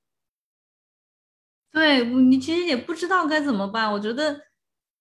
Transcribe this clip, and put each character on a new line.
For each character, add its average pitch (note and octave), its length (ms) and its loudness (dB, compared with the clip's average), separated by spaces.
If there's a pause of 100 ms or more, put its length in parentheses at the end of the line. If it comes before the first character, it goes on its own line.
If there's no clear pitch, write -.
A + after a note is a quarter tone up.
(1700)
对， D4 320 2 (100)
我， C4 80 4
你 C4 180 6
其 D#4+ 160 -4
实 F4 80 -2
也 E4 120 -2
不 C#4 180 -6
知 E4+ 120 -8
道 F4 220 0
该 D#4 140 0
怎 C#4+ 120 -2
么 G3 140 -4
办， A3 240 -4
我 G3+ 80 -4
觉 G#3+ 140 -6
得 C#4+ 260 -4 (600)